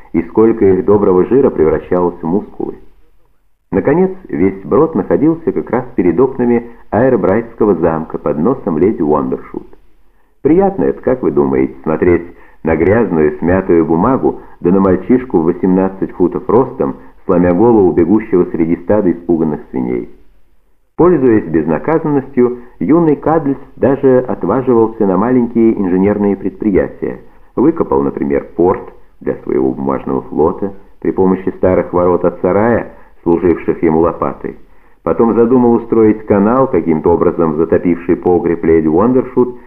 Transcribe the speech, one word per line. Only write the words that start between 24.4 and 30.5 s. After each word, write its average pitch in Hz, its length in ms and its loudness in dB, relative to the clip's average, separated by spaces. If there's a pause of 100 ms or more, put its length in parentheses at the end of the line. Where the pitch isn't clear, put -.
на 92 100 2
маленькие 117 600 2
инженерные 98 560 0
предприятия. 85 840 -4 (340)
Выкопал, 80 480 0
например, 69 520 -4
порт - 360 0 (300)
для - 220 -4
своего 65 280 -2
бумажного 67 520 -4
флота 87 500 -2 (260)